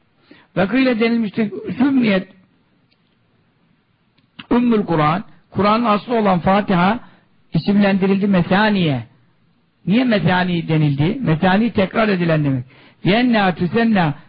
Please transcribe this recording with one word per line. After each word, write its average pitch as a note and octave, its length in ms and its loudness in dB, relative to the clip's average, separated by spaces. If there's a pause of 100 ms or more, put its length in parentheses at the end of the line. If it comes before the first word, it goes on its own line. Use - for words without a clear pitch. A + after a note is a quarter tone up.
(580)
Ve F#3 100 0
kıyle B3 320 0
denilmiştir, A3+ 520 -2 (260)
sümmiyet A#3+ 500 0 (2250)
Ümmül A#3 340 2
Kur'an, D#3+ 380 0 (280)
Kur'an'ın G#3+ 340 0
aslı A3 300 -2
olan G3 240 0
Fatiha G3 600 0 (540)
isimlendirildi G3 760 2
Mesaniye. F#3 760 0 (840)
Niye A3+ 160 2
Mesani F3+ 640 0
denildi? D#3 540 0
Mesani F#3 500 0
tekrar G#3+ 360 0
edilen E3+ 360 0
demek. C3+ 200 -2 (400)
Yenna G#3 520 2
tüsenna, G3 580 0 (160)